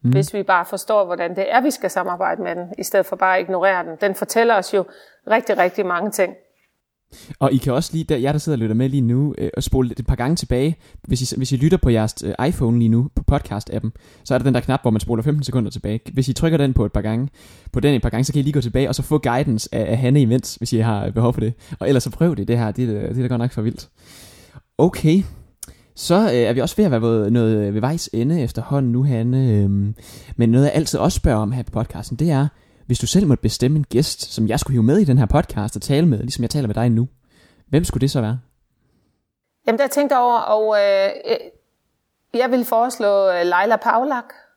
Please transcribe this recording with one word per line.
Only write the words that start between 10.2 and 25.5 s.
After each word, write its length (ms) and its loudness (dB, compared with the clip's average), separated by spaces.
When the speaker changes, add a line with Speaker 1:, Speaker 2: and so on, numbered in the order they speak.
Speaker 1:
tilbage. 400 0
Hvis 280 -2
I, 60 -6
hvis 140 -2
I 60 0
lytter 200 4
på 120 2
jeres, 340 0
øh, 240 -2
iPhone 320 0
lige 100 4
nu, 260 2
på 160 -2
podcast-appen, 600 -4
så 100 -2
er 40 4
der 60 0
den 100 4
der 60 2
knap, 220 -2
hvor 100 2
man 80 2
spoler 240 -2
femten 200 0
sekunder 280 -2
tilbage. 280 -6
Hvis 140 0
I 60 0
trykker 240 2
den 160 2
på 120 2
et 60 -4
par 100 -2
gange, 280 -2
på 80 -2
den 160 2
et 60 0
par 80 -2
gange, 140 0
så 100 -4
kan 60 2
I 40 0
lige 100 0
gå 80 0
tilbage 280 0
og 60 -2
så 80 -6
få 140 0
guidance 540 0
af, 200 -2
af 60 0
Hanne 240 4
imens, 340 0
hvis 180 -6
I 40 2
har, 280 0
øh, 80 -4
behov 200 2
for 80 -4
det. 120 -2
Og 80 -2
ellers 160 2
så 80 -6
prøv 240 0
det, 120 -6
det 100 2
her, 140 -2
det, 160 -2
det, 140 -4
det 160 -4
er 40 -2
da 60 -2
godt 140 -2
nok 100 -2
for 100 -6
vildt. 280 -6
Okay, 460 2